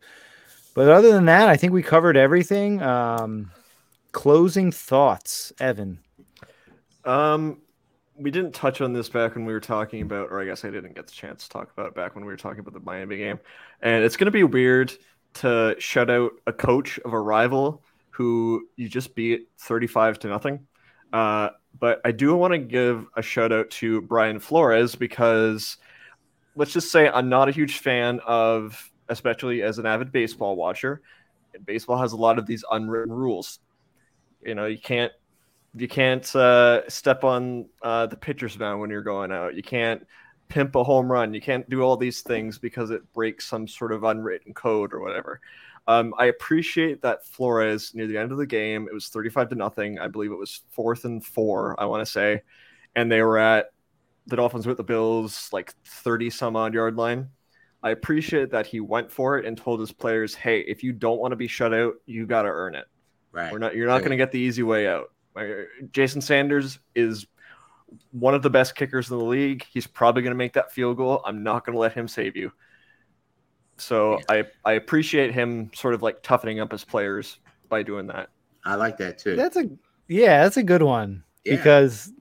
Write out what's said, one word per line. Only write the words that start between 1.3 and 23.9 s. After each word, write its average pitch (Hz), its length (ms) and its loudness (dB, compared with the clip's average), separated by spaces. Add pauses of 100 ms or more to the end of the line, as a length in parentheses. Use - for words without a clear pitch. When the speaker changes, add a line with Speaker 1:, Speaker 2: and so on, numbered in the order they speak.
Speaker 1:
I 156 80 8
think 180 160 2
we 180 100 4
covered 165 340 6
everything. 180 640 4
Um, 113 680 -2 (600)
closing 170 600 4
thoughts, - 880 0
Evan. 101 400 -4 (1040)
Speaker 2:
Um, 151 540 0 (580)
we 143 140 -6
didn't 175 220 -4
touch 131 280 -2
on 127 120 -2
this 120 160 -6
back 117 260 -2
when 117 120 -8
we 110 60 -6
were 107 80 -6
talking 107 420 -6
about, 101 280 -8
or 98 100 -8
I 98 40 -8
guess 95 200 -10
I 104 60 -10
didn't 92 240 -14
get 87 120 -18
the - 60 -20
chance - 320 -18
to - 40 -20
talk - 240 -14
about 104 140 -10
it - 80 -16
back 90 200 -10
when 104 100 -16
we 104 80 -14
were 92 40 -14
talking - 240 -14
about - 140 -18
the - 60 -20
Miami 95 360 -12
game. 101 220 -8 (440)
And 113 220 2
it's 117 120 0
gonna 196 140 2
be 208 140 4
weird 127 480 4 (420)
to 113 440 2
shut 120 320 0
out 120 220 2 (140)
a 120 60 -2
coach 131 480 0
of 117 120 -8
a 110 80 -2
rival 123 640 2 (280)
who 113 640 -2
you 120 120 -8
just 127 260 -8
beat 117 340 -2 (100)
thirty-five 113 600 0
to 113 80 -8
nothing. 139 380 -6 (460)
Uh, 107 380 0 (280)
but 120 260 0
I 120 80 2
do 139 240 2
wanna 175 220 2
give 120 480 -2 (100)
a 113 60 -4
shout 113 300 0
out 110 180 0
to 110 320 -2